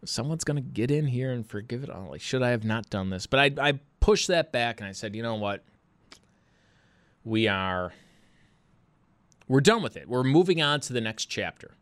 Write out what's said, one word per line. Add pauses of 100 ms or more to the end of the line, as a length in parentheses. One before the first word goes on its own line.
Someone's
gonna
get
in
here
and
forgive
it
all.
Like,
should
I
have
not
done
this?"
But
I,
I (200)
pushed
that
back
and
I
said,
"You
know
what? (1600)
We
are, (1500)
we're
done
with
it.
We're
moving
on
to
the
next
chapter."